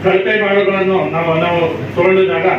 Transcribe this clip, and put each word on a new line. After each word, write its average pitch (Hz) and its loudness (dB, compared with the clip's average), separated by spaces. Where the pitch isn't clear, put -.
ಕಳಪೆ 190 2
ಮಾಡೋಗಳನ್ನು 190 0
ನಾವು, 165 -2
ನಾವು 165 -2
ತಗೊಂಡಿದ್ದಾಗ 190 2